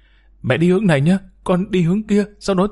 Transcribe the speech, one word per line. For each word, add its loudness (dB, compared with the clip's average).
"Mẹ -2
đi 2
hướng 0
này 2
nhá, 2
con -2
đi 0
hướng 0
kia, 0
sau -2
đó 2